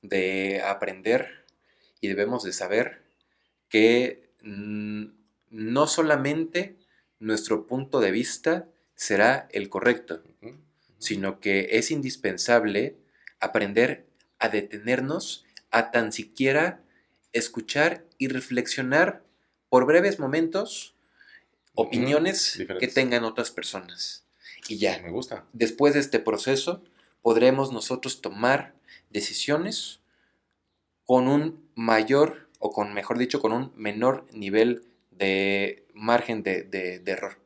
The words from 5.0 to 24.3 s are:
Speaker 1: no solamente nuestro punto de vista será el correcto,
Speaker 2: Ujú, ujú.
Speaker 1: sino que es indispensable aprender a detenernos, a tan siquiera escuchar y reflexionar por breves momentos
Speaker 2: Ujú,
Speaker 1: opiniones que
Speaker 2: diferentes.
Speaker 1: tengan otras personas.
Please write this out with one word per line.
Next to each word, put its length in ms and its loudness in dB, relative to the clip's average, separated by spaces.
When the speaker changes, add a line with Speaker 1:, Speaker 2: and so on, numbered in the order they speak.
Speaker 1:
no 380 0
solamente 880 0
nuestro 480 -2
punto 320 -2
de 120 2
vista 580 -2
será 560 2
el 160 -4
correcto, 560 -2
Speaker 2:
Ujú, 100 -18
ujú. 80 -20
Speaker 1:
sino 420 -4
que 300 0
es 200 2
indispensable 1040 0
aprender 640 0
a 100 0
detenernos, 1000 -4
a 220 2
tan 220 0
siquiera 680 -2
escuchar 720 -2
y 120 -2
reflexionar 920 0
por 180 6
breves 320 4
momentos 760 -4
Speaker 2:
Ujú, 140 0
Speaker 1:
opiniones 680 0
que 60 -12
Speaker 2:
diferentes. 340 -4
Speaker 1:
tengan 320 2
otras 260 -4
personas. 720 -10